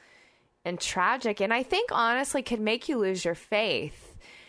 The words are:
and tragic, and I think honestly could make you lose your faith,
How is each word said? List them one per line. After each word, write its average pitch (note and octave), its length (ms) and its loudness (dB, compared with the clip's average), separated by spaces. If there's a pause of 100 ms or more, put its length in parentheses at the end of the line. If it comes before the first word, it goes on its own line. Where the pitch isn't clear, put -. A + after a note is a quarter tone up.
(640)
and F3 140 -4
tragic, G#3+ 600 0
and G3+ 140 2
I A#3+ 80 2
think F#4 300 0
honestly B3+ 500 2
could A#3+ 180 -2
make G#3+ 300 -2
you C#4+ 80 2
lose F#3+ 260 0
your E3+ 120 0
faith, E3 760 -2 (400)